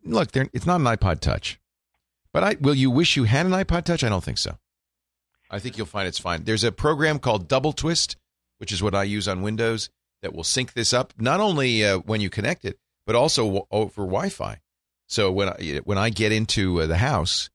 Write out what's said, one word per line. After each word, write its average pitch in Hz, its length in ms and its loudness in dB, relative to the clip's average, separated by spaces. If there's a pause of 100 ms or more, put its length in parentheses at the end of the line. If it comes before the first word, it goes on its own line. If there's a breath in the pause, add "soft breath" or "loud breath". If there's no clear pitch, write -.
look, 208 280 0
they're, 131 200 0
it's 98 140 -6
not 175 160 2
an 127 60 2
iPod 92 320 2
Touch. - 400 -2 (720)
But 151 100 2
I, 208 160 0
will 143 160 4
you 131 160 4
wish 160 240 4
you 131 80 2
had 131 220 4
an 185 80 2
iPod 175 300 0
Touch? 170 200 0
I 117 60 2
don't 92 140 0
think 58 160 -6
so. - 180 -6 (920)
I 101 100 -8
think 123 180 -10
you'll 110 80 -4
find 98 220 -4
it's - 120 -6
fine. 85 240 -4
There's 110 200 0
a 113 80 2
program 151 480 0
called 104 280 -2
Double 135 240 0
Twist, - 460 -2 (400)
which - 140 -10
is 92 120 -4
what 98 120 0
I 98 80 2
use 101 240 -4
on 92 160 -2
Windows, 110 460 -2 (320)
that 98 120 -8
will 80 100 -10
sync - 300 -2
this 117 200 0
up, 127 260 0
not 135 200 2
only, 135 460 2
uh, 95 140 4
when 110 200 -2
you 98 120 -2
connect 107 340 -4
it, 90 140 -6 (260)
but 107 100 0
also 127 300 2
w-, 98 260 -2
over 104 300 -2
Wi-Fi. 95 580 -4 (480)
So 98 240 2
when 98 180 0
I, 73 340 -6
when 98 160 0
I 110 100 2
get 107 220 2
into, 98 500 2
uh, 78 60 0
the 82 100 2
house, 110 560 0